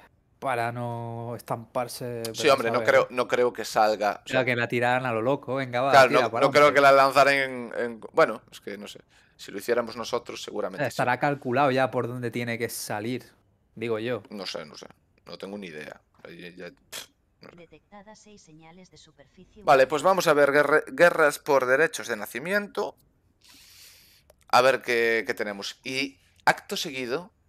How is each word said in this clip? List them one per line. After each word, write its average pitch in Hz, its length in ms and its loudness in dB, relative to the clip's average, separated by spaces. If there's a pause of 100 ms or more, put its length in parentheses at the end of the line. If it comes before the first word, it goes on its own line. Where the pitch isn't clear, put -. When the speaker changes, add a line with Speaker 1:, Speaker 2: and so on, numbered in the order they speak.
(380)
Speaker 1:
para 120 340 -4
no 117 640 -10
estamparse, 120 920 -8
Speaker 2:
Sí, 113 160 -8
Speaker 1:
pero 139 120 6
Speaker 2:
hombre, 123 160 -2
no 113 80 -2
Speaker 1:
sabe, 113 80 -2
Speaker 2:
creo, 131 240 4
Speaker 1:
¿no? 123 60 -10
Speaker 2:
no 123 120 -2
creo 123 240 2
que 113 120 -8
salga, 107 480 2
o - 120 -12
Speaker 1:
Pero 127 140 -2
Speaker 2:
sea, 127 60 2
Speaker 1:
que 123 120 0
la 117 120 -2
tiraran 123 380 0
a 123 60 -4
lo 110 100 -2
loco, 131 340 -2
venga, 123 240 -4
va, 139 100 0
Speaker 2:
claro, 131 180 8
Speaker 1:
tira, 123 120 4
Speaker 2:
no, 123 60 2
no 110 60 -4
Speaker 1:
pa'lante. 135 260 2
Speaker 2:
creo 147 160 6
que 143 60 6
la 139 120 8
lanzaran 135 420 6
en, 131 420 -4
en, 117 240 -6 (120)
bueno, 131 380 2
es - 100 -20
que 101 180 -12
no 101 100 -16
sé. - 120 -20 (360)
Si - 160 -18
lo 98 60 -10
hiciéramos 117 380 -2
nosotros, - 460 -8
seguramente 101 440 -6
Speaker 1:
Estará 123 280 -2
Speaker 2:
sí. 127 60 -8
Speaker 1:
calculado 139 500 0
ya 131 220 0
por 120 160 -4
dónde 123 240 -6
tiene 120 260 -6
que 117 100 -4
salir, 117 560 -8 (520)
digo 113 240 -4
yo. 113 300 -6
Speaker 2:
No 101 160 -12
sé, 85 200 -10
no 73 100 -20
sé. - 100 -20 (400)
No 87 120 -16
tengo 98 200 -12
ni 98 100 -14
idea. 76 320 -16 (240)
Ahí 87 320 -18
ya, 90 140 -16
pff, - 380 -20 (340)
no - 80 -20
sé. - 60 -20
Speaker 3:
Detectadas 190 640 -20
seis 208 240 -20
señales 165 480 -20
de 156 80 -20
superficie - 640 -20
Speaker 2:
Vale, 139 220 6
Speaker 3:
humana. 131 40 -8
Speaker 2:
pues 147 140 -4
vamos 180 240 2
a 165 80 4
ver 143 160 4
guerre-, 143 420 2
guerras 165 460 4
por 131 280 2
derechos 131 420 0
de 117 80 -4
nacimiento. 185 800 -6 (1500)
A 117 120 6
ver 127 220 4
qué, 117 440 0
qué 120 80 -4
tenemos. 101 500 -8
Y 135 340 -8 (260)
acto - 320 -2
seguido, 135 540 -6 (180)